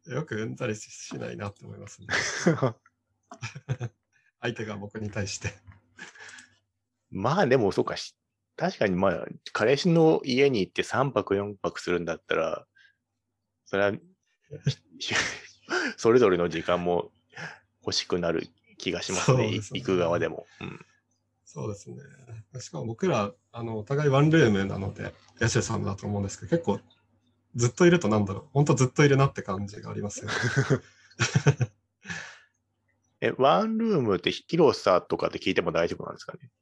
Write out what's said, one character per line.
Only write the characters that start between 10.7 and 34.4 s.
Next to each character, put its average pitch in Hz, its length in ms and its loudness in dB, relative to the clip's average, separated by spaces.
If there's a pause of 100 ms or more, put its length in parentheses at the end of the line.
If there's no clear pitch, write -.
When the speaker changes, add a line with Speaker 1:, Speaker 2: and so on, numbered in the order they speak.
Speaker 2:
て - 120 -2
三 131 280 0
泊 101 240 0
四 101 200 -4
泊 - 260 -6
す - 80 -6
る 87 100 2
ん 85 60 -4
だ 80 100 -4
っ - 40 -18
た - 160 -2
ら、 80 300 -2 (1000)
そ 98 120 -4
れ 98 60 2
は、 101 80 2 (580)
<laughs> - 1500 -6
そ 113 140 2
れ 123 80 6
ぞ 107 100 6
れ 90 80 2
の 87 120 0
時 82 140 -6
間 87 200 -2
も 87 280 -2 (680)
欲 95 120 -8
し - 120 -2
く 90 140 -2
な 85 120 -2
る - 160 -4 (300)
気 92 140 -6
が 87 100 -6
し - 100 -8
ま 92 80 -2
す - 160 2
ね。 - 80 0
Speaker 1:
そ 110 40 -2
う 107 40 -4
で 104 100 -4
す - 120 -14
ね。 90 60 -8
Speaker 2:
い-、 - 40 -8
行 - 100 -12
く 90 40 2
側 87 220 0
で 82 100 -2
も。 - 160 -12 (160)
う - 40 -10
ん。 - 200 -14 (580)
Speaker 1:
そ 135 220 -12
う 107 40 -6
で 101 60 -8
す - 140 -20
ね。 - 80 -16 (640)
し - 100 -16
か 160 100 -12
も 131 60 -8
僕 113 220 -4
ら、 107 260 0 (180)
あ 117 120 -12
の、 113 160 -6
お 104 40 -10
互 147 240 -2
い - 20 4
ワ 135 120 6
ン 156 80 6
ル 156 180 6
ー 107 40 6
ム 98 140 2
な 101 120 -6
の 98 160 -6
で、 101 200 -10 (260)
ヤ 113 100 2
シ 120 100 2
ュ - 20 2
さ 110 160 -4
ん 101 60 -4
だ 98 120 -4
と 101 100 -14
思 101 120 -4
う 98 40 -2
ん - 20 -2
で 95 60 -6
す - 100 -14
け - 60 -14
ど、 - 60 -14
結 170 120 0
構、 98 160 -2 (760)
ず 120 120 0
っ - 40 2
と 180 140 4
い 170 60 10
る 170 80 4
と 104 100 0
な 107 100 4
ん 104 60 2
だ 95 80 -6
ろ - 80 -10
う、 - 100 -20
ほ 139 100 2
ん 147 40 4
と 156 80 4
ず 127 120 4
っ - 40 -2
と - 160 4
い 139 40 6
る 135 60 6
な 135 120 4
っ - 60 -4
て - 80 -10
感 101 240 -6
じ - 160 -14
が - 80 -12
あ 107 40 -10
り 104 80 -6
ま 104 80 -6
す - 160 -12
よ - 20 -8
ね。 - 60 -6 (840)
Speaker 2:
<laughs> - 540 0 (1500)
え、 117 160 0
ワ 160 260 4
ン 220 140 -4
ル 220 200 0
ー 135 40 2
ム 101 160 2
っ - 20 -2
て - 120 -2
広 151 480 2